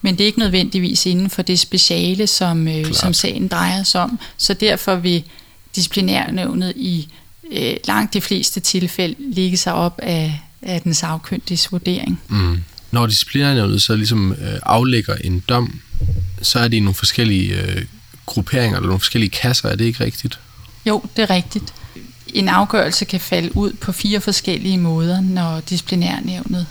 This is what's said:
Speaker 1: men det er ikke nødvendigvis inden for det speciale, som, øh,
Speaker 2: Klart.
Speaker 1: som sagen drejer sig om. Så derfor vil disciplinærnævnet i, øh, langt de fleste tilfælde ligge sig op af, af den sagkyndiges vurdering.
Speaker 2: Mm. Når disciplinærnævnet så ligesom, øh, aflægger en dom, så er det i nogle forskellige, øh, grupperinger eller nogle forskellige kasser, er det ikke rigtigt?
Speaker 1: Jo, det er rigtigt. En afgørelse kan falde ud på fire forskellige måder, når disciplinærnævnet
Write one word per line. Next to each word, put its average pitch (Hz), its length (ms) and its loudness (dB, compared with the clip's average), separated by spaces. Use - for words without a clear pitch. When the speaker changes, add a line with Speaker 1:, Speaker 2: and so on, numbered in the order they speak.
Speaker 1:
men 190 120 2
det 175 100 -2
er - 20 6
ikke 214 120 2
nødvendigvis 185 680 2
inden 185 240 2
for - 120 -4
det 180 180 2
speciale, 180 640 2
som, 165 420 2
øh, 156 160 -2
Speaker 2:
Klart. 156 120 -2
Speaker 1:
som 180 180 2
sagen - 340 0
drejer 180 340 0
sig 185 200 2
om. 240 160 -2
Så - 180 0
derfor 196 420 2
vil 175 280 0
disciplinærnævnet 185 1000 0
i, 175 320 -2
øh, 139 240 -2
langt 214 280 0
de 208 60 0
fleste 185 400 -2
tilfælde 175 540 -2
ligge 185 220 2
sig 175 180 0
op 170 280 0
af, 156 380 -2
af 180 180 -4
den 170 140 0
sagkyndiges 165 800 -4
vurdering. 180 560 -2
Speaker 2:
Mm. 87 340 0
Når 120 160 2
disciplinærnævnet 110 760 2
så 113 140 2
ligesom, 107 360 2
øh, - 300 -4
aflægger 120 520 2
en 90 340 -2
dom, 123 320 0
så - 160 2
er 117 100 4
det 113 80 2
i 110 40 4
nogle 98 140 4
forskellige, 95 680 2
øh, 92 220 -2
grupperinger 117 500 0
eller 90 120 0
nogle 92 120 2
forskellige 110 300 2
kasser, 123 380 0
er 98 80 0
det 110 80 2
ikke 117 200 0
rigtigt? - 340 -4
Speaker 1:
Jo, 214 160 2
det 226 60 2
er 208 80 2
rigtigt. 185 440 -2
En 190 140 2
afgørelse 190 560 2
kan 185 160 -2
falde 175 360 -2
ud 202 160 0
på - 200 -6
fire 208 280 0
forskellige 190 580 0
måder, 170 420 2
når 180 400 0
disciplinærnævnet 180 1120 -2